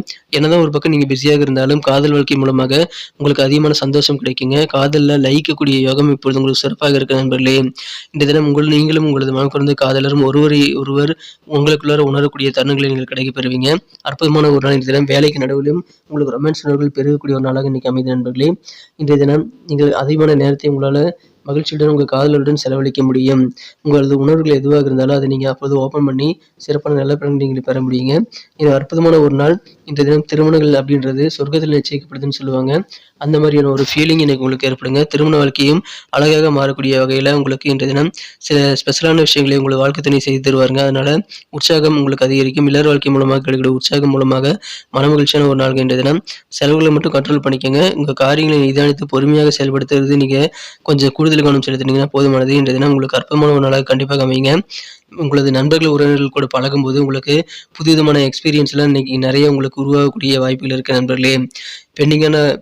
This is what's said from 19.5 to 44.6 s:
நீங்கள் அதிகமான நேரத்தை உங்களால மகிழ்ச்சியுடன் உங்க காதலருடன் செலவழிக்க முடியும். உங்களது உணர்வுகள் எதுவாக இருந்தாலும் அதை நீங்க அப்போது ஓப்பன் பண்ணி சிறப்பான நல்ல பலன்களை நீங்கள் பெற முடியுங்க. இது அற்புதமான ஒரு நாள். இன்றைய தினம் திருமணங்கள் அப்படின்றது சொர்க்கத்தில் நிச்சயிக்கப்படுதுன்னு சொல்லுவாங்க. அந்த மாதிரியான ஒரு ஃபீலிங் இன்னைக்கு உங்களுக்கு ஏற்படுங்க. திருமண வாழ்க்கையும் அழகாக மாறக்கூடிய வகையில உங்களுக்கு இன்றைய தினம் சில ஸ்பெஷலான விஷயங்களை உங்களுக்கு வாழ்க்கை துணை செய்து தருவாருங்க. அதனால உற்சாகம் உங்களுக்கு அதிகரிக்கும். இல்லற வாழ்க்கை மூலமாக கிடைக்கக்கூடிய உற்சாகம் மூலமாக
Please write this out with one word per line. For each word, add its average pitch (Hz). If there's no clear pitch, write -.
நீங்கள் 143
அதிகமான 151
நேரத்தை 139
உங்களால 139
மகிழ்ச்சியுடன் 151
உங்க 143
காதலருடன் 143
செலவழிக்க 135
முடியும். 131
உங்களது 143
உணர்வுகள் 151
எதுவாக 143
இருந்தாலும் 131
அதை 135
நீங்க 135
அப்போது 139
ஓப்பன் 139
பண்ணி 135
சிறப்பான 147
நல்ல 139
பலன்களை 143
நீங்கள் 131
பெற 131
முடியுங்க. 131
இது 147
அற்புதமான 160
ஒரு 143
நாள். 147
இன்றைய 143
தினம் 151
திருமணங்கள் 156
அப்படின்றது 135
சொர்க்கத்தில் 151
நிச்சயிக்கப்படுதுன்னு 139
சொல்லுவாங்க. 131
அந்த 151
மாதிரியான 147
ஒரு 139
ஃபீலிங் 160
இன்னைக்கு 135
உங்களுக்கு 131
ஏற்படுங்க. 131
திருமண 151
வாழ்க்கையும் 143
அழகாக 151
மாறக்கூடிய 135
வகையில 135
உங்களுக்கு 135
இன்றைய 135
தினம் 143
சில 147
ஸ்பெஷலான 160
விஷயங்களை 143
உங்களுக்கு 135
வாழ்க்கை 143
துணை 143
செய்து 135
தருவாருங்க. 131
அதனால 135
உற்சாகம் 156
உங்களுக்கு 135
அதிகரிக்கும். 135
இல்லற 147
வாழ்க்கை 143
மூலமாக 135
கிடைக்கக்கூடிய 131
உற்சாகம் 139
மூலமாக 131